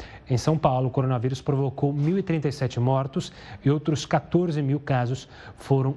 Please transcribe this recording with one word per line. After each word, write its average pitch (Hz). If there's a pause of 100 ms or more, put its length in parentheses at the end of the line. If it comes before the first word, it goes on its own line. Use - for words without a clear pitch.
(280)
Em 131
São 156
Paulo, 131
o -
coronavírus 131
provocou 139
mil 147
e 190
trinta 160
e 135
sete -
mortos 135 (320)
e 139
outros 147
quatorze 165
mil 135
casos 131 (300)
foram 135